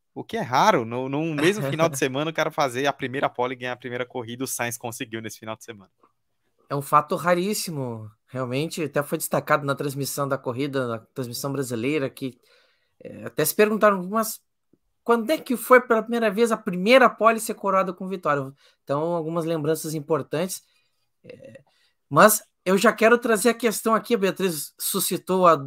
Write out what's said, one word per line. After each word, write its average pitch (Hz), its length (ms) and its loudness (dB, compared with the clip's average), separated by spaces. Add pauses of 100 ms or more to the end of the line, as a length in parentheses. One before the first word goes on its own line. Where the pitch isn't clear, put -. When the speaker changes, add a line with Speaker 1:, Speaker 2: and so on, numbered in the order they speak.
(160)
Speaker 1:
O 127 80 -10
que - 140 -10
é 226 40 -4
raro, 143 440 4
no, 127 240 -6
no 156 260 -4
mesmo 151 340 0
final 160 200 0
de 139 80 -8
Speaker 2:
<laughs> - 20 -8
Speaker 1:
semana 143 320 -2
o - 20 -12
cara 160 160 -2
fazer 139 380 -2
a 139 60 0
primeira 139 340 -4
pole 127 280 -4
e - 20 -10
ganhar 123 160 -8
a - 20 -8
primeira 123 300 -8
corrida, 120 400 -8
o - 20 -4
Sainz 117 300 -4
conseguiu 113 440 -10
nesse 110 160 -14
final 110 200 -12
de - 80 -20
semana. 98 260 -18 (760)
Speaker 2:
É 139 80 -4
um 143 40 -4
fato 147 360 2
raríssimo, 156 920 -2 (160)
realmente, 131 580 -6
até 143 200 -2
foi 160 140 -4
destacado 151 480 0
na 139 100 -2
transmissão 143 500 -4
da 135 120 -2
corrida, 135 500 -4
na 113 120 -4
transmissão 123 520 -8
brasileira, 135 580 -4
que, 131 300 -12 (640)
é, 101 220 -16
até 151 180 -4
se 151 100 -2
perguntaram, 214 540 4
"Mas 220 320 -4 (640)
quando 233 260 0
é 311 80 2
que 247 200 -6
foi 247 240 6
pela 233 200 2
primeira 226 300 -2
vez 226 220 2
a 208 40 0
primeira 214 520 4
pole 220 320 2
ser 214 140 -6
coroada 190 360 0
com 185 160 -12
vitória?" 147 420 -2 (320)
Então, 151 320 -4
algumas 165 300 -4
lembranças 156 500 -2
importantes, 151 720 -4 (580)
é, - 400 -20 (480)
mas 185 380 6 (180)
eu 190 120 4
já 208 160 4
quero 226 240 6
trazer 233 320 2
a 226 40 4
questão 226 420 0
aqui, 214 180 -2
a 233 40 4
Beatriz 180 600 -2
suscitou 185 680 0
a, 160 200 8